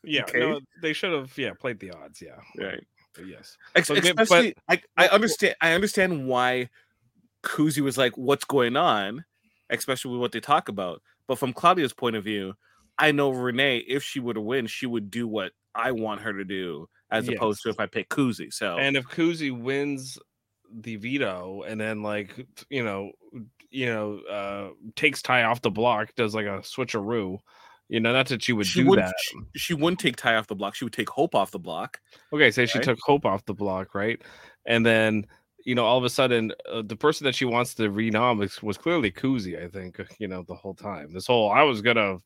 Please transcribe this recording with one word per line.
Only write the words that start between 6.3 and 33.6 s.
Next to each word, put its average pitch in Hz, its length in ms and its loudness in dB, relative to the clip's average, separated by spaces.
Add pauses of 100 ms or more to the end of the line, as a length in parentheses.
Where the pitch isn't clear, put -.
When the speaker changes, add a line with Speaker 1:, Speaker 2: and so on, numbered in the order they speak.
Speaker 2:
Kuzi 151 380 0
was 135 160 0
like, 127 200 2
"What's 131 280 2
going 123 320 2
on?" 120 480 0 (440)
Especially 127 420 -4
with 123 100 -4
what 120 100 -2
they 117 80 -6
talk - 300 0
about. 92 320 -8 (260)
But 127 100 -2
from 127 160 -2
Claudia's 170 400 2
point 117 220 -2
of 104 80 -4
view, 98 300 -4 (440)
I 151 140 6
know 143 200 4
Renee, 127 480 0
if 131 240 -4
she - 160 -8
were 120 140 -4
to 107 80 -4
win, 117 260 -2
she - 180 -8
would 117 260 -4
do 117 160 -4
what 104 240 -4 (240)
I 117 160 0
want 107 300 -4
her 110 120 -6
to 98 120 -6
do, 90 420 -6 (240)
as 113 160 0
Speaker 1:
Yes. 120 100 -4
Speaker 2:
opposed 110 260 -2
to 117 60 -4
if 104 100 -6
I 104 60 -2
pick 101 240 -8
Kuzi. 117 440 -2
So 92 240 -4
Speaker 1:
And 139 200 0
if 127 80 -2
Kuzi 160 520 -2
wins 135 600 -4 (540)
the 113 260 -12
veto 98 680 -4
and 110 120 -6
then, 107 240 -4
like, 104 320 -4
t-, - 340 -18
you 135 140 -4
know, 98 280 -6 (580)
you 131 180 -4
know, 107 320 -4 (100)
uh, 101 400 -6 (260)
takes 147 260 2
Ty 123 220 4
off 117 180 2
the 113 100 2
block, 110 440 2
does, 110 200 0
like, 107 100 -2
a 98 140 -4
switcheroo, 107 800 -4 (520)
you 113 100 0
know, 113 120 2
not 131 160 4
that 123 160 -2
she 123 100 2
would 104 140 2
Speaker 2:
She 101 140 2
Speaker 1:
do 135 80 8
Speaker 2:
wouldn't, 104 180 6
Speaker 1:
that. 92 140 -6
Speaker 2:
she, - 160 -8 (180)
she - 200 -4
wouldn't 165 240 2
take 131 160 0
Ty 117 200 2
off 110 120 0
the 107 80 -6
block. 98 200 -6
She - 80 -8
would 117 100 -6
take 110 160 -4
Hope 160 260 0
off 98 160 2
the 101 80 -8
block. 85 420 -8 (320)
Speaker 1:
Okay, 147 180 6
say 123 140 2
she 110 140 0
Speaker 2:
Right? 131 60 0
Speaker 1:
took 123 200 0
Hope 147 200 4
off 101 200 0
the 104 80 -6
block, 95 420 -4